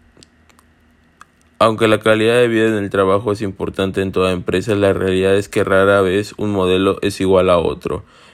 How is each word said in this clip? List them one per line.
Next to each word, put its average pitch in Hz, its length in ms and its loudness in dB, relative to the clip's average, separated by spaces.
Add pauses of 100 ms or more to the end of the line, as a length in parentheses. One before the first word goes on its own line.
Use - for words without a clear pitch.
(1600)
Aunque 110 300 2
la 107 120 2
calidad 110 380 2
de 123 100 4
vida 113 200 2
en 110 80 0
el 101 160 -4
trabajo 98 400 0
es 104 100 -6
importante 95 600 -6
en 95 100 -4
toda 92 200 -2
empresa, 101 440 -4
la 98 180 2
realidad 95 420 0
es 101 140 -2
que 104 140 -2
rara 98 380 2
vez 98 360 -2
un 104 140 -4
modelo 95 500 0
es 98 180 -4
igual 92 300 2
a 87 80 4
otro. - 480 -6 (280)